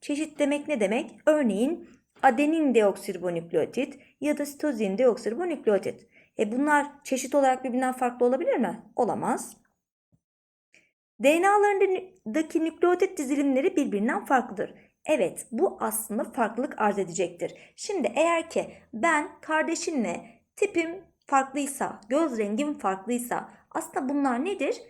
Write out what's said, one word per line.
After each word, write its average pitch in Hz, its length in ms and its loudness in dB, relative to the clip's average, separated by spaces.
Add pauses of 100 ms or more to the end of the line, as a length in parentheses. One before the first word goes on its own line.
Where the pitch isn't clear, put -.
Çeşit 294 380 -6
demek 285 280 0
ne 294 120 -2
demek? 220 320 0 (140)
Örneğin 285 640 2 (340)
adenin 294 520 4
deoksiribonükleotit 180 1200 0 (220)
ya 294 160 0
da 294 80 -4
sitozin 220 520 -2
deoksiribonükleotit. 240 1080 0 (320)
E, 214 120 -2
bunlar 285 360 2 (160)
çeşit 262 320 -2
olarak 262 280 4
birbirinden 254 300 0
farklı 247 320 0
olabilir 349 320 2
mi? 196 260 -2 (120)
Olamaz. 214 600 -2 (1600)
D 302 220 6
N 392 80 6
A'larındaki 370 1120 2
nükleotit 349 540 2
dizilimleri 285 580 0
birbirinden 240 500 0
farklıdır. 233 480 0 (320)
Evet, 247 460 0
bu 302 280 0
aslında 220 440 -4
farklılık 233 580 -4
arz 202 180 2
edecektir. 170 760 -6
Şimdi 381 400 -4
eğer 330 340 0
ki - 240 -4 (200)
ben 302 480 -2
kardeşimle 311 840 -2 (300)
tipim 339 480 -2 (240)
farklıysa, 269 840 -2
göz 277 280 0
rengim 220 400 -2
farklıysa 202 720 -4 (220)
aslında 311 380 -4
bunlar 277 360 0
nedir? 370 440 -4